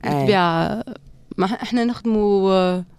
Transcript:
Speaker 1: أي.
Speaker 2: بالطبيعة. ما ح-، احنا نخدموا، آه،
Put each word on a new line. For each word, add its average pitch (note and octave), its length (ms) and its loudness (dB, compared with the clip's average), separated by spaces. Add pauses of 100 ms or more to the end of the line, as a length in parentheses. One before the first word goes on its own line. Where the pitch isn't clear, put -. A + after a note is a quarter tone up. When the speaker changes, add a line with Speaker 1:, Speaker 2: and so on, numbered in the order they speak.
Speaker 1:
أي. - 60 -2
Speaker 2:
بالطبيعة. E3 720 2 (540)
ما F3+ 80 2
ح-، A3 160 -6
احنا A#3 220 -2
نخدموا، G#3 680 0
آه، F3+ 320 0 (140)